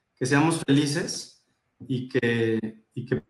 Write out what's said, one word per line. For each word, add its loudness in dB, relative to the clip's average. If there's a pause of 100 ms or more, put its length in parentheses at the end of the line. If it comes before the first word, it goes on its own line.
(160)
que -6
seamos 4
felices 0 (360)
y -6
que, 0 (100)
y -10
que -2